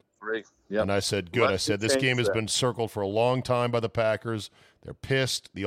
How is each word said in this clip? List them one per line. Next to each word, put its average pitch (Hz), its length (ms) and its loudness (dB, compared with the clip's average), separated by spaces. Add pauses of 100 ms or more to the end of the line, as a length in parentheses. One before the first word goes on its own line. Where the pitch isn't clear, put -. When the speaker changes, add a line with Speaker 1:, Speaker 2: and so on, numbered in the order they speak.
(180)
Speaker 1:
Three. 110 240 -6 (280)
Yep. 104 120 0
Speaker 2:
And 98 100 0
I 101 60 2
said, 95 320 -2
"Good." 120 140 2
I 127 80 4
Speaker 1:
Let's 95 100 0
Speaker 2:
said, 104 160 0
"This 110 140 2
Speaker 1:
change 135 100 2
Speaker 2:
game 127 160 2
has 120 80 2
Speaker 1:
that. 98 80 0
Speaker 2:
been 110 140 -2
circled 117 420 0
for 107 120 -6
a 98 40 0
long 120 360 2
time 120 280 0
by 117 80 0
the 113 100 -2
Packers. 110 640 -2 (320)
They're - 120 -12
pissed. - 600 -2
The 95 120 -4